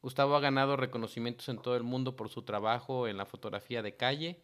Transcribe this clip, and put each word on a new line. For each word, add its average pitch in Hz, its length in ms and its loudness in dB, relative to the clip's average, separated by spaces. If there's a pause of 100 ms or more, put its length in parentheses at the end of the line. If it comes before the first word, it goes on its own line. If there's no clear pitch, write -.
Gustavo 139 340 4
ha 143 40 6
ganado 139 360 4
reconocimientos 120 720 -4
en 120 120 -4
todo 123 160 0
el 120 60 0
mundo 127 340 -2
por 110 120 -6
su 113 140 -8
trabajo 117 680 0
en 101 80 -4
la 98 100 -4
fotografía 107 560 -6
de 104 140 -6
calle 151 480 0